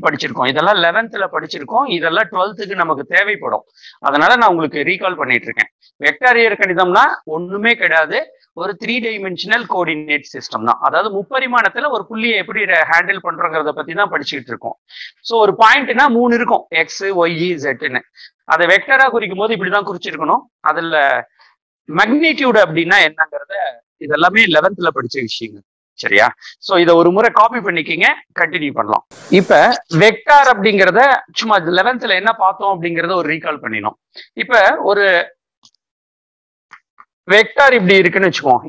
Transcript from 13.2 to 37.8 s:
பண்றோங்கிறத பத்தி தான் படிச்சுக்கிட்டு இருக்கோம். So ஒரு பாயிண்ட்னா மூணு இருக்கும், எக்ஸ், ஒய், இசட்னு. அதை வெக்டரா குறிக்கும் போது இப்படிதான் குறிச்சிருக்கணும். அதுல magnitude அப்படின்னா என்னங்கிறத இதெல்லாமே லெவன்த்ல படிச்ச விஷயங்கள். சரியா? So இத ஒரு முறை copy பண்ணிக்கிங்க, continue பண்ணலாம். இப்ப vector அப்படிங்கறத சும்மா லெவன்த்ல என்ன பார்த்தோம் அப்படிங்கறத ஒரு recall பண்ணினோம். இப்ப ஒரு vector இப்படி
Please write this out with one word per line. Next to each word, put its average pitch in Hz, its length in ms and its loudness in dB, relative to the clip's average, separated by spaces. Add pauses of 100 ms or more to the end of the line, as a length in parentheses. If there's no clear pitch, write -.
பண்றோங்கிறத 160 540 -4
பத்தி 160 200 -8
தான் 196 140 -2
படிச்சுக்கிட்டு 135 380 -8
இருக்கோம். - 240 -12 (500)
So 226 160 -2
ஒரு 196 200 4
பாயிண்ட்னா 254 440 4 (100)
மூணு 240 220 2
இருக்கும், 233 260 -2 (160)
எக்ஸ், 165 240 -8 (180)
ஒய், 170 140 0 (140)
இசட்னு. 143 520 -6 (520)
அதை 170 180 2
வெக்டரா 262 340 4 (100)
குறிக்கும் 196 260 -4
போது 220 140 -2
இப்படிதான் 190 340 -4
குறிச்சிருக்கணும். 175 520 -4 (280)
அதுல 160 340 -2 (920)
magnitude 262 640 2
அப்படின்னா 170 420 0
என்னங்கிறத 156 480 -6 (520)
இதெல்லாமே 175 380 2 (100)
லெவன்த்ல 175 440 0
படிச்ச 120 180 -8 (100)
விஷயங்கள். 107 380 -12 (380)
சரியா? 101 260 2 (380)
So 196 80 -4 (100)
இத 170 160 4
ஒரு 170 160 4
முறை 226 140 2 (100)
copy 233 260 2
பண்ணிக்கிங்க, 170 420 -2 (320)
continue 160 380 -2
பண்ணலாம். 107 260 0 (360)
இப்ப 180 200 4 (440)
vector 262 500 4
அப்படிங்கறத 196 480 2 (380)
சும்மா 220 180 0 (220)
லெவன்த்ல 226 420 -2
என்ன 220 100 2 (120)
பார்த்தோம் 196 300 0
அப்படிங்கறத 170 460 -4
ஒரு 151 140 -4
recall 156 320 -8
பண்ணினோம். 107 320 -6 (460)
இப்ப 220 200 4 (280)
ஒரு 202 140 2 (2250)
vector 254 440 4
இப்படி 190 220 4